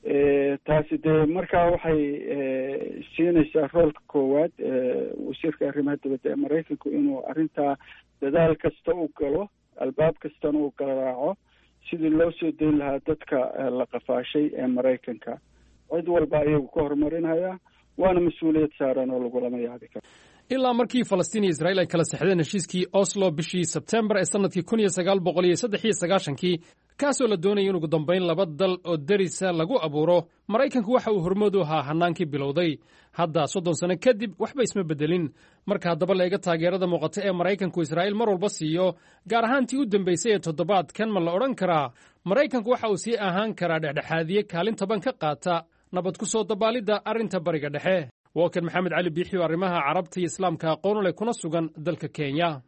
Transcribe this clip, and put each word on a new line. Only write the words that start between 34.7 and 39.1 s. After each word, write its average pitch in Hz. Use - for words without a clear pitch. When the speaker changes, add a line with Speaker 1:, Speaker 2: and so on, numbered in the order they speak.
Speaker 2:
beddelin. 156
Marka 190
haddaba 170
la 180
eego 185
taageerada 175
muuqata 165
ee 196
Maraykanku 180
Israel 170
mar 226
walba 196
siiyo, 170